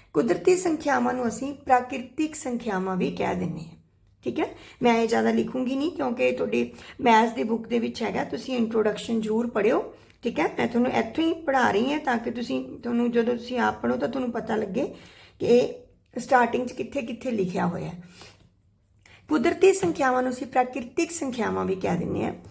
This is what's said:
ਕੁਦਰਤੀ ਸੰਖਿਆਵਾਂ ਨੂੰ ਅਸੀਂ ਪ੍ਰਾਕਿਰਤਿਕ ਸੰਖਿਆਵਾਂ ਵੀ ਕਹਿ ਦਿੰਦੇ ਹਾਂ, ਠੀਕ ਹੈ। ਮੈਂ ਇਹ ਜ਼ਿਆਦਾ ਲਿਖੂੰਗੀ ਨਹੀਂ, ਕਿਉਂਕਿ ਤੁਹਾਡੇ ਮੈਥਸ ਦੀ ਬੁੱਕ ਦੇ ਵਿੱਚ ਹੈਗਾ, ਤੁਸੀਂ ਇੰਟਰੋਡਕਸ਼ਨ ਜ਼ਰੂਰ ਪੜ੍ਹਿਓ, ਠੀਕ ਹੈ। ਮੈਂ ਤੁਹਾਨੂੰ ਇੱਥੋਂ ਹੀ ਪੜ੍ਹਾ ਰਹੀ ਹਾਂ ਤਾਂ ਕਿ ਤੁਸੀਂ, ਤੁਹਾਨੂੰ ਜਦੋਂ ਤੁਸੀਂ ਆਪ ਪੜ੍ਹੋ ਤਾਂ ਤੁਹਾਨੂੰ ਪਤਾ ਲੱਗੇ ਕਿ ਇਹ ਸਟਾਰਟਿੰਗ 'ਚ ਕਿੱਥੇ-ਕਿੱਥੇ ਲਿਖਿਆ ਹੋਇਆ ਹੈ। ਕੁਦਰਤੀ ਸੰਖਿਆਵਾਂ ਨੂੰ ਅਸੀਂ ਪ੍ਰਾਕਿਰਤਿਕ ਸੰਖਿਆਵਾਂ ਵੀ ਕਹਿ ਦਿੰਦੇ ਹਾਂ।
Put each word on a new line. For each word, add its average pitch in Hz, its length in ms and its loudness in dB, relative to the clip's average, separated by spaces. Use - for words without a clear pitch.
ਕੁਦਰਤੀ 349 420 4
ਸੰਖਿਆਵਾਂ 285 580 0
ਨੂੰ 254 140 -2
ਅਸੀਂ 277 260 -4
ਪ੍ਰਾਕਿਰਤਿਕ 254 840 0
ਸੰਖਿਆਵਾਂ 202 600 -2
ਵੀ 180 160 0
ਕਹਿ - 240 -2
ਦਿੰਦੇ 156 260 -4
ਹਾਂ, - 160 -16
ਠੀਕ 247 160 -4
ਹੈ। - 80 0
ਮੈਂ 233 160 4
ਇਹ 226 100 2
ਜ਼ਿਆਦਾ 226 240 2
ਲਿਖੂੰਗੀ 240 440 -2
ਨਹੀਂ, 294 160 -2
ਕਿਉਂਕਿ 254 400 0
ਤੁਹਾਡੇ 240 420 -2
ਮੈਥਸ 233 320 6
ਦੀ 262 100 -4
ਬੁੱਕ 226 240 -4
ਦੇ 233 120 -2
ਵਿੱਚ 233 240 -4
ਹੈਗਾ, 214 200 -2
ਤੁਸੀਂ 262 320 -6
ਇੰਟਰੋਡਕਸ਼ਨ 220 640 0
ਜ਼ਰੂਰ 220 280 0
ਪੜ੍ਹਿਓ, 240 440 2
ਠੀਕ - 160 -2
ਹੈ। 320 60 2
ਮੈਂ 240 80 0
ਤੁਹਾਨੂੰ 240 240 2
ਇੱਥੋਂ 233 320 0
ਹੀ 330 100 2
ਪੜ੍ਹਾ 262 380 2
ਰਹੀ 240 220 2
ਹਾਂ 302 60 -2
ਤਾਂ 247 180 0
ਕਿ 226 140 -4
ਤੁਸੀਂ, 254 480 -6
ਤੁਹਾਨੂੰ 240 320 0
ਜਦੋਂ 233 260 2
ਤੁਸੀਂ 247 220 -6
ਆਪ 214 220 0
ਪੜ੍ਹੋ 240 160 0
ਤਾਂ 277 100 -2
ਤੁਹਾਨੂੰ 247 240 -4
ਪਤਾ 226 240 -4
ਲੱਗੇ 208 400 -2
ਕਿ - 60 -2
ਇਹ 240 280 6
ਸਟਾਰਟਿੰਗ 240 480 2
'ਚ - 40 -8
ਕਿੱਥੇ-ਕਿੱਥੇ 254 600 -8
ਲਿਖਿਆ 190 360 -2
ਹੋਇਆ 156 220 -6
ਹੈ। - 140 -12
ਕੁਦਰਤੀ 339 440 6
ਸੰਖਿਆਵਾਂ 262 500 2
ਨੂੰ 254 80 0
ਅਸੀਂ 254 160 -6
ਪ੍ਰਾਕਿਰਤਿਕ 262 640 0
ਸੰਖਿਆਵਾਂ 202 540 -2
ਵੀ 190 100 -2
ਕਹਿ 180 220 -2
ਦਿੰਦੇ - 280 -2
ਹਾਂ। - 80 -4